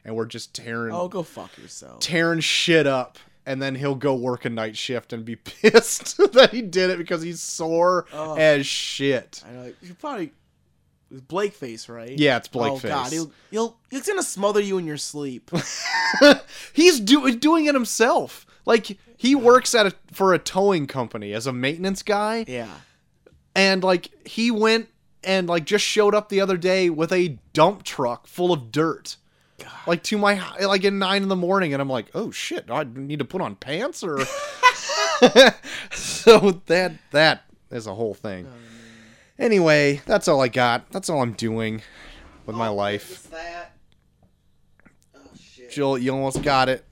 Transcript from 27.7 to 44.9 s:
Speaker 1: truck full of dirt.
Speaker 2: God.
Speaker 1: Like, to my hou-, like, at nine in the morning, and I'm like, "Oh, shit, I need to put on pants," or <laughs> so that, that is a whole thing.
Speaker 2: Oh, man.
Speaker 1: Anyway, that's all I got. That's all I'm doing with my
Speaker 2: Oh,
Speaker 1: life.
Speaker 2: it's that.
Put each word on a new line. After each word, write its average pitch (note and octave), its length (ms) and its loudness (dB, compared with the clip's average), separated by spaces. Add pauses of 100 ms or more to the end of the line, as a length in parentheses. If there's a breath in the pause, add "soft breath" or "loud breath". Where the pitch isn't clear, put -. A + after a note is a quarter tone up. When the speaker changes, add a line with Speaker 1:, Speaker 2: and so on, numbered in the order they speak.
Speaker 1:
truck - 440 -6
full F3 260 0
of A#2+ 180 -6
dirt. D3+ 460 -4 (400 loud breath)
Speaker 2:
God. - 100 -20 (200 loud breath)
Speaker 1:
Like, G#3 160 -2
to G#3+ 140 -4
my G3+ 180 2
hou-, F#3 320 -6
like, G3 180 0
at G3 80 2
nine G3 300 -2
in G3 40 -4
the F#3+ 80 0
morning, F3+ 380 0
and C#3 80 -2
I'm C#3 80 -4
like, B2 240 -4
"Oh, F#3+ 180 -6
shit, - 400 -10
I C#3+ 140 -4
need C#3 340 -10
to C#3 60 -4
put F#3 160 -8
on A2 140 -8
pants," G#3 480 -10
or D3+ 200 -6
<laughs> C#5 1700 2
so - 760 4
that, F3 260 2 (180)
that D3 320 4 (280)
is A#2 160 -10
a G2 80 -10
whole G#2+ 180 -4
thing. F#2 340 -10
Speaker 2:
Oh, - 20 -18
man. A#2+ 100 -20 (800 loud breath)
Speaker 1:
Anyway, D3+ 640 4
that's G#3 220 0
all D3+ 140 4
I B2+ 60 2
got. B2 440 0
That's F#3+ 180 -8
all D#3 120 -2
I'm A#2+ 120 -2
doing A2 480 -6 (640 loud breath)
with A2 100 -12
my A2+ 120 -4
Speaker 2:
Oh, G#2 80 -4
Speaker 1:
life. G2+ 360 -6
Speaker 2:
it's - 160 -18
that. E3+ 440 -16 (1400)